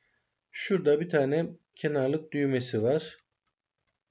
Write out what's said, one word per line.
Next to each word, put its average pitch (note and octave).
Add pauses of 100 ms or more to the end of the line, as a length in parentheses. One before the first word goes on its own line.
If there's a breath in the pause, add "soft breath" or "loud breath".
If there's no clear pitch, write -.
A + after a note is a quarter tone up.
(500)
şurada D3+
bir E3+
tane D#3 (240)
kenarlık D3
düğmesi C3
var. C#3 (960)